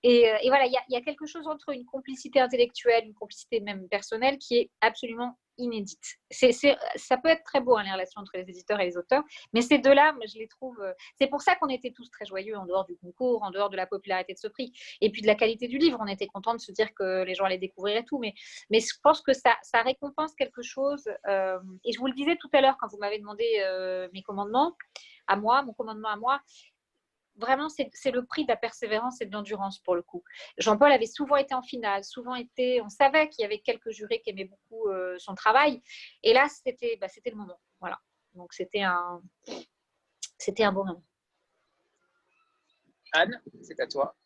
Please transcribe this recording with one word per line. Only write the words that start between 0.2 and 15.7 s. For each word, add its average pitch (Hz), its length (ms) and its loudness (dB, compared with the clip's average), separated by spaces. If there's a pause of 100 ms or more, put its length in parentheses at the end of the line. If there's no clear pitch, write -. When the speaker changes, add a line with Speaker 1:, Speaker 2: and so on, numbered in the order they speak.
Speaker 1:
euh, 220 120 2
et 247 60 2
voilà, 262 180 6
il 247 60 0
y 262 40 0
a, 247 120 0
il 254 60 -2
y - 20 0
a 240 60 -2
quelque 302 240 -8
chose 302 220 -12
entre 302 220 -8
une 254 140 -8
complicité 262 560 -2
intellectuelle, 240 640 2
une 214 100 -20
complicité - 460 -6
même 196 280 -10
personnelle, 226 500 -2
qui 247 200 -2
est - 120 0 (100)
absolument 233 580 -2 (220)
inédite. 226 580 -8 (120)
C'est, 247 220 4
c'est, 277 240 4 (180)
ça - 220 0
peut 254 140 0
être 320 120 2
très - 180 0
beau, 240 160 4
hein, 208 60 -2
les 190 80 -6
relations 190 300 -6
entre 196 140 -16
les 185 140 -6
éditeurs 185 300 -4
et 196 60 2
les 175 120 -4
auteurs, 254 280 0 (280)
mais 226 80 4
ces 254 180 6
deux-là, 277 340 8
moi, 254 100 -10 (100)
je 220 60 -20
les 220 80 -10
trouve, 240 340 -14
euh, 190 120 -8 (280)
c'est 269 60 4
pour 285 160 -4
ça 370 140 2
qu'on 320 100 -2
était 254 240 -6
tous 240 200 -20
très - 160 -14
joyeux 190 300 -8
en 190 80 -10
dehors 185 200 -2
du 175 120 -14
concours, 220 460 -4
en 196 80 -6
dehors 202 180 -2
de 196 80 -6
la 185 120 -4
popularité 190 460 -6
de - 40 -20
ce - 80 -12
prix, 247 260 -10 (280)
et 214 100 2
puis 214 100 -12
de 208 60 0
la 214 80 6
qualité 226 320 0
du 240 120 -6